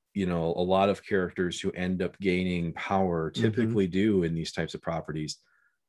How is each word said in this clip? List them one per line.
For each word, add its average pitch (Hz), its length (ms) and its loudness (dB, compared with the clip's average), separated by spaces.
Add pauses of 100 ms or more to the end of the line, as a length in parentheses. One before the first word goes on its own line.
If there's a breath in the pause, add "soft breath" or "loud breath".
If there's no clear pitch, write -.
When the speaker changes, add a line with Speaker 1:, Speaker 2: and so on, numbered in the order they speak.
(140)
Speaker 1:
you 95 140 0
know, 82 280 0
a 90 80 0
lot 95 260 4
of 95 140 -2
characters 90 560 -2
who 95 120 -4
end 90 300 -2
up 90 180 -4
gaining 90 540 0
power 87 580 0
Speaker 2:
Mm-hmm. 117 100 -6
Speaker 1:
typically 110 460 2
do 95 360 2
in 82 100 0
these 82 200 -4
types 82 220 -4
of 80 60 -12
properties. 78 580 -6 (500)